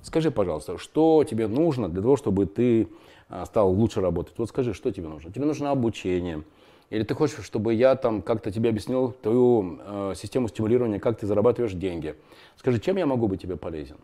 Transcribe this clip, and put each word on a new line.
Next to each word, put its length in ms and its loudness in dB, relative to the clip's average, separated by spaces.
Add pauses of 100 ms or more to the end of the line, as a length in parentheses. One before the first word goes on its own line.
«Скажи, 300 -2
пожалуйста, 460 -2
что 460 4
тебе 240 -2
нужно 400 0
для 140 -4
того, 160 4
чтобы 280 2
ты, 440 2 (400)
а, 160 -10
стал 260 2
лучше 300 2
работать? 360 -2
Вот 120 -4
скажи, 240 -2
что 180 -4
тебе 160 -10
нужно? 240 -14
Тебе 140 -6
нужно 260 -2
обучение? 720 -2 (460)
Или 140 -2
ты 120 -4
хочешь, 300 -2
чтобы 280 -2
я 220 6
там 260 -2
как-то 300 -4
тебе 180 0
объяснил 440 -2
твою, 680 2
э, 360 -6
систему 340 -4
стимулирования, 500 0
как 180 -2
ты 80 -8
зарабатываешь 480 2
деньги? 420 -6 (420)
Скажи, 220 0
чем 180 -2
я 80 0
могу 220 0
быть 140 -2
тебе 140 -8
полезен?» 480 -10